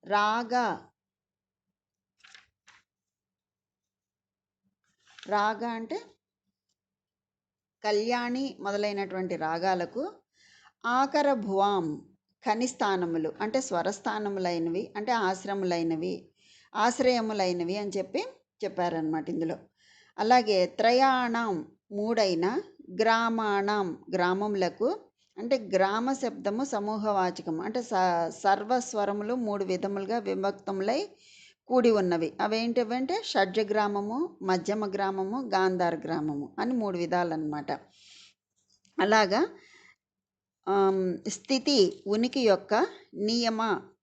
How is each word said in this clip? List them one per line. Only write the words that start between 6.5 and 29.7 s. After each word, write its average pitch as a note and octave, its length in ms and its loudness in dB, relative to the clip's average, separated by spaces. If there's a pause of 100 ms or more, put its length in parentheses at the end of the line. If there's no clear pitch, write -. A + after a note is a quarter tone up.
కళ్యాణి A#3+ 760 0
మొదలైనటువంటి G3 760 -4
రాగాలకు F3 760 -2 (720)
ఆకరభువాం, A3 1200 0 (400)
ఖనిస్థానములు F#3+ 960 0
అంటే G#3 200 -2
స్వరస్థానములైనవి, F#3 1300 -2
అంటే G#3 160 -2
ఆశ్రములైనవి, F#3 1160 -2 (460)
ఆశ్రయములైనవి G#3+ 1000 2
అని G3+ 200 -4
చెప్పి C#4 300 -4 (360)
చెప్పారన్నమాట E3 680 -2
ఇందులో. E3 280 -4 (640)
అలాగే G#3+ 460 6
త్రయాణం, A#3 1000 2 (240)
మూడైన, G#3 680 0 (400)
గ్రామాణం, G#3 1040 0 (100)
గ్రామములకు, F#3+ 840 0 (380)
అంటే A#3+ 200 0
గ్రామ G#3 560 0
శబ్దము A3+ 500 -4
సమూహవాచకం, G3+ 1000 -2
అంటే A3 200 -4
స-, F3+ 480 0
సర్వస్వరములు G#3 1040 0
మూడు G#3 300 -2
విధములుగా G3 540 -2